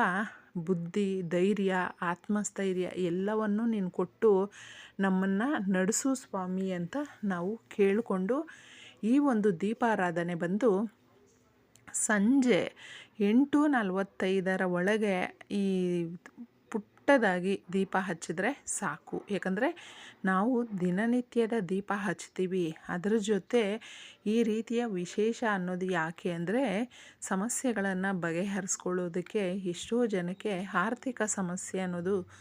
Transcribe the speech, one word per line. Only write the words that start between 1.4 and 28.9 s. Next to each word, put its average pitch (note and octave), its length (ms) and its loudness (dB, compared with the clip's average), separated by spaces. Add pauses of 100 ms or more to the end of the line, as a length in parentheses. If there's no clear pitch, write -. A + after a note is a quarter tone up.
ಆತ್ಮಸ್ಥೈರ್ಯ F#3 920 -2
ಎಲ್ಲವನ್ನೂ G#3 720 0
ನೀನು G#3 240 0
ಕೊಟ್ಟು A3 420 2 (680)
ನಮ್ಮನ್ನ F#3+ 420 2 (260)
ನಡೆಸು G3 460 2
ಸ್ವಾಮಿ F#3+ 560 -4
ಅಂತ F3 260 -4 (280)
ನಾವು F#3+ 440 -2
ಕೇಳ್ಕೊಂಡು G#3 800 0 (560)
ಈ A#3+ 140 2
ಒಂದು G#3+ 420 2
ದೀಪಾರಾಧನೆ F#3+ 720 0
ಬಂದು F#3+ 640 2 (960)
ಸಂಜೆ A3+ 800 4 (480)
ಎಂಟು C#4 460 6
ನಲವತ್ತೈದರ F#3+ 1000 0
ಒಳಗೆ F#3+ 480 2 (360)
ಈ G3+ 140 0 (1080)
ಪುಟ್ಟದಾಗಿ G3+ 920 2 (100)
ದೀಪ F#3+ 280 0
ಹಚ್ಚಿದ್ರೆ F#3 640 -4
ಸಾಕು. - 640 -6
ಯಾಕಂದ್ರೆ F#3+ 380 -2 (560)
ನಾವು G#3 560 0
ದಿನನಿತ್ಯದ A3+ 720 0 (160)
ದೀಪ G3 280 -2
ಹಚ್ತೀವಿ, F#3 800 -4 (140)
ಅದ್ರ F3+ 300 0
ಜೊತೆ G#3+ 440 0 (640)
ಈ A3 160 4
ರೀತಿಯ A3+ 440 0
ವಿಶೇಷ G#3 640 -2
ಅನ್ನೋದು F3+ 360 -2
ಯಾಕೆ F3 460 -2
ಅಂದ್ರೆ F3 320 -2 (560)
ಸಮಸ್ಯೆಗಳನ್ನ G3 920 -2
ಬಗೆಹರಿಸ್ಕೊಳ್ಳೋದಕ್ಕೆ F3+ 1400 -2